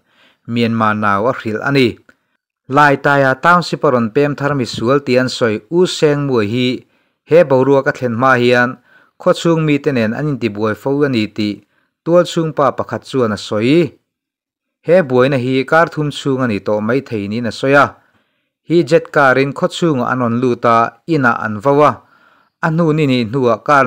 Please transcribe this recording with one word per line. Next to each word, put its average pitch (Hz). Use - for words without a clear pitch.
Myanmar 113
naw 104
a -
hril 107
ani. 139
Lai 147
tai 143
a -
town 175
siparon 127
pem 147
thar 143
mi 120
sual 123
ti 135
an 127
soi 113
u 180
seng 147
mua 123
hi. 127
He 151
borua 135
ka 147
thlen 120
ma 131
hian. 123
Kho 180
chung 165
mi 147
te 151
nen 113
an 147
in 135
ti 117
buai 107
fo 135
ani 120
ti. 104
Tual 170
chung 160
pa 143
pakhat 110
chuan 120
a -
soi. 123
He 180
buai 127
na 143
hi 127
kar 165
thum 151
chunga 131
ni 104
to 107
mai 117
thei 104
ni 107
na 110
soya. 135
Hi 156
jet 160
karin 135
khaw 180
chunga 147
anon 123
luta 120
ina 127
an 107
vawa. 143
Anu 165
ni 156
ni 131
hnuwa 117
kar 143